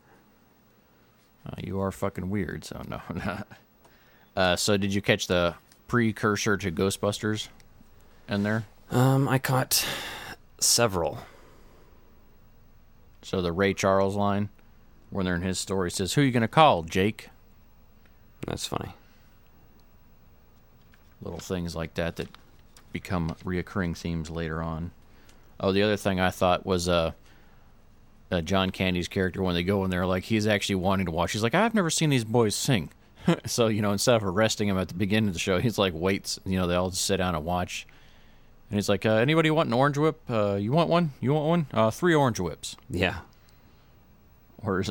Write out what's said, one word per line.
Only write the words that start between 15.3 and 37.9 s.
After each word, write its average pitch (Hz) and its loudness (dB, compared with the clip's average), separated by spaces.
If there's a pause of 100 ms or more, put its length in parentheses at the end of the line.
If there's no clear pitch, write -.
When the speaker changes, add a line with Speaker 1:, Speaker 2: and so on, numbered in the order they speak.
Speaker 1:
in 87 -2
his 92 -4
story, 95 -2
says, 90 -4
"Who 147 2
you 135 2
gonna 117 2
call, 120 4
Jake?" 95 -2 (1160)
Speaker 2:
That's - -6
funny. - -8 (2250)
Speaker 1:
Little 85 -10
things 87 -6
like 82 -8
that 85 -4
that - -8 (640)
become 82 -4 (100)
reoccurring 90 -4
themes 82 -6
later 82 -6
on. 82 -6 (680)
Oh, 95 0
the 98 4
other 104 2
thing 95 0
I 92 4
thought 90 2
was, 90 0
uh, 85 2 (1200)
uh, 90 0
John 95 0
Candy's 90 -2
character, 95 -2
when 90 0
they 87 0
go 98 0
in 95 -2
there, 90 0
like, 92 0
he's 107 0
actually 104 0
wanting 92 0
to 85 -2
watch. 82 0
He's 107 -4
like, - 2
"I've 220 2
never 175 0
seen 156 0
these 131 2
boys 110 2
sing." 95 0
<laughs> - -20 (440)
So, - 2
you 110 0
know, 101 2
instead 110 2
of 107 2
arresting 104 2
him 95 0
at 92 0
the 87 -12
beginning 104 0
of 90 -4
the 82 -6
show, 92 2
he's 117 0
like, 95 2
waits. 90 -2
You 95 -2
know, 90 0
they 87 2
all 90 0
just 90 -4
sit 95 0
down 90 0
and 76 -4
watch. 90 -4 (840)